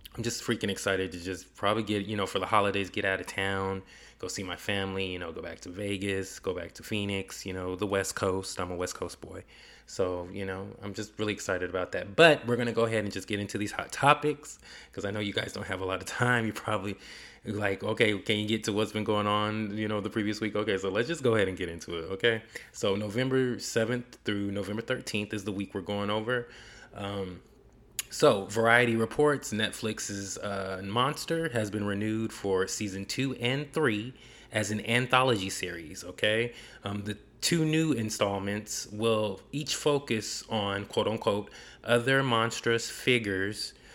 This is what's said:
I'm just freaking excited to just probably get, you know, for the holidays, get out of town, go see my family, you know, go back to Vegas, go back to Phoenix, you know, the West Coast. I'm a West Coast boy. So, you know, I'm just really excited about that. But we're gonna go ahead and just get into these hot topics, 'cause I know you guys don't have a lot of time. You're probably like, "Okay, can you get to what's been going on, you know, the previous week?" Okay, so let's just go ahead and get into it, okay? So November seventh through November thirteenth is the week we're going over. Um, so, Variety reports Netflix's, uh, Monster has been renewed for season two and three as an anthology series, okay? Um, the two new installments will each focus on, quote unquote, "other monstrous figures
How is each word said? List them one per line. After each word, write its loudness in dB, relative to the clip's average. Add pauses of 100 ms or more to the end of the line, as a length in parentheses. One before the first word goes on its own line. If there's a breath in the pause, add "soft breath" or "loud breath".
(140)
I'm -6
just -4
freaking 0
excited 0
to -10
just -8
probably 2
get, 0
you -4
know, 0
for -4
the 0
holidays, 2
get -2
out 2
of -10
town, -2 (360 loud breath)
go -8
see -8
my -6
family, -2
you -6
know, -8
go -10
back -12
to -14
Vegas, -4
go -2
back -8
to -18
Phoenix, -4
you -4
know, -4
the -2
West 0
Coast. -2
I'm -4
a -4
West -4
Coast -10
boy. -14 (420 loud breath)
So, -2
you -6
know, -6 (160)
I'm -6
just -8
really 0
excited -2
about -2
that. -4
But 8
we're 2
gonna 0
go 4
ahead 2
and -4
just -8
get 0
into -4
these -2
hot -6
topics, 2 (340 loud breath)
'cause -6
I -2
know -4
you -2
guys -4
don't -8
have -4
a -2
lot -2
of -10
time. 2
You're -2
probably -4 (480 loud breath)
like, -2
"Okay, 4
can 0
you 0
get 0
to 0
what's 0
been -2
going 2
on, 0
you -2
know, -2
the -4
previous -2
week?" -2
Okay, 2
so -2
let's 2
just -4
go 4
ahead 6
and -2
get -4
into -8
it, -6
okay? 2 (300 loud breath)
So 0
November 0
seventh -2
through 0
November -4
thirteenth -4
is -6
the -2
week -6
we're -2
going -2
over. -2 (440 loud breath)
Um, -6 (720)
so, 6
Variety 6
reports 2
Netflix's, -4
uh, -4
Monster 0
has 0
been 0
renewed 0
for 2
season -4
two -2
and -2
three 0 (360 loud breath)
as 0
an -2
anthology 4
series, -8
okay? 0 (300 loud breath)
Um, -4
the -4 (240)
two 4
new 4
installments -2
will 0 (100)
each -4
focus 4
on, 2
quote 2
unquote, 2 (340 loud breath)
"other 6
monstrous 2
figures 0 (200 loud breath)